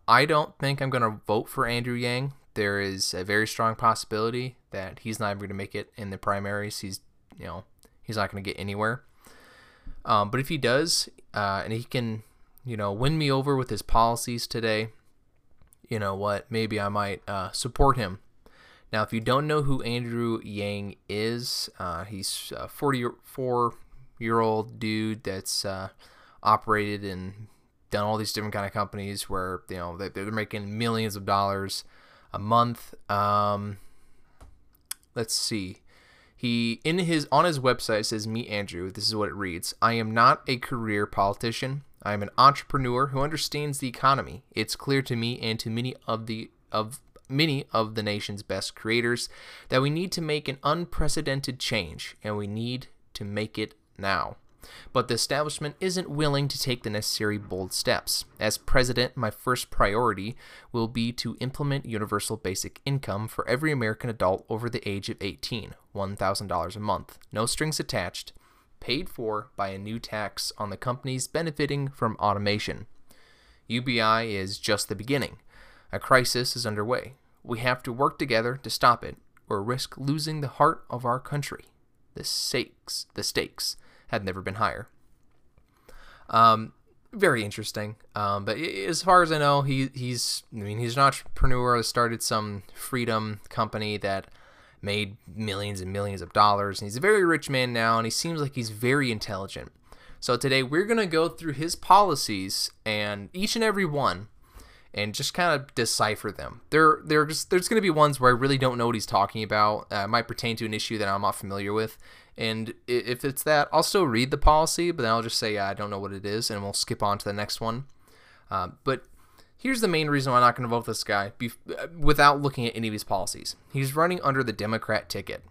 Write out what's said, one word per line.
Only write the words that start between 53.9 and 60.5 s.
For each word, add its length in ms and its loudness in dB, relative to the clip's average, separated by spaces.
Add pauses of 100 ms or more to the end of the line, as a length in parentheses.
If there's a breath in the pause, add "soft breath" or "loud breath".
now. 380 -2 (560 loud breath)
But 160 2
the 60 0
establishment 680 -2
isn't 300 -2
willing 380 2
to 120 -6
take 220 -2
the 80 -6
necessary 480 -2
bold 340 -6
steps. 540 -2 (120)
As 200 0
president, 580 2
my 140 -2
first 400 -4
priority 640 2 (360 loud breath)